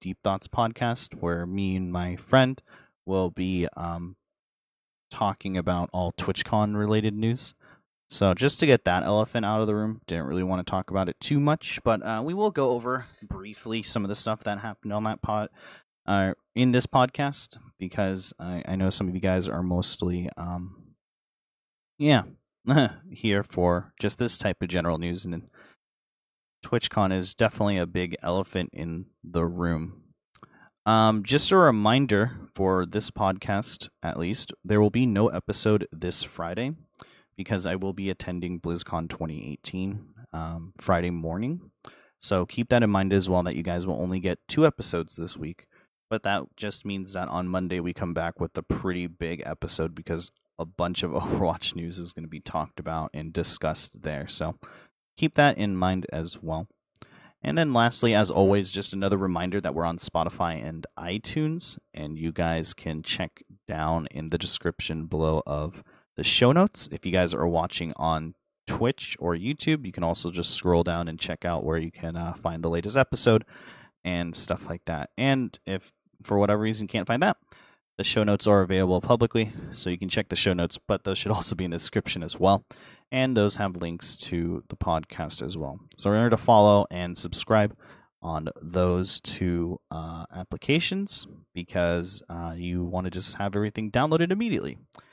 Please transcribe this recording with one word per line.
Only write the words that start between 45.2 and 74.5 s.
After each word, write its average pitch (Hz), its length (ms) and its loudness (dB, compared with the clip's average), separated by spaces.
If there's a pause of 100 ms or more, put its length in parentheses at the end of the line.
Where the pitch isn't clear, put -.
week. 78 300 -12 (440)
But 110 140 -4
that 98 200 0 (120)
just 104 280 -8
means 95 300 -6
that 90 140 -4
on 90 200 -4
Monday 92 320 -2
we 90 140 -4
come 85 200 -4
back 82 240 -4
with 85 180 -6
a 80 60 -6
pretty 90 440 -4
big 82 380 -8
episode 80 500 -6
because 85 360 -8 (280)
a 85 80 -6
bunch 90 360 -4
of 87 80 -4
<laughs> - 20 -6
Overwatch 82 640 -2
news 85 240 -8
is 85 140 -12
gonna 80 160 -12
be 78 120 -12
talked - 380 -6
about 80 360 -4
and 80 180 -8
discussed - 720 -4
there. 73 260 -6
So - 260 -4 (640)
keep 160 180 0
that 143 220 6
in 98 200 -2
mind 92 360 0
as 85 280 -8
well. 80 280 -6 (720)
And 147 160 0
then 156 140 2
lastly, 117 420 4
as 104 160 6
always, 98 400 4
just 98 220 -6
another 98 240 2
reminder 92 460 0
that 78 120 -2
we're 85 120 0
on 85 100 -2
Spotify 82 680 -2
and 80 220 -10 (100)
iTunes, 151 800 -4 (140)
and 76 240 -10
you 80 160 -4
guys 82 420 0
can 78 280 -8
check - 400 -6 (240)
down 80 440 -2
in 80 180 -8
the 82 100 -2
description 82 680 -4
below 78 400 2
of 76 360 -6 (340)
the - 60 -6
show 123 300 6
notes. 185 400 4
If - 120 -12
you 87 80 -2
guys 90 220 4
are 85 140 0
watching 85 480 -2
on 80 380 -2 (320)
Twitch - 520 -2
or 85 160 0
YouTube, 143 500 -2
you 92 80 -8
can 85 120 -4
also 85 260 -2
just 87 220 -2
scroll 85 320 4
down 85 240 -2
and 82 100 -8
check - 260 -6
out 85 200 -2
where 80 140 0
you 82 120 -4
can, 82 240 -10
uh, 85 200 -6
find 82 280 -6
the 82 80 0
latest 90 260 -2
episode 120 480 4 (600)
and 87 320 -2
stuff - 320 -4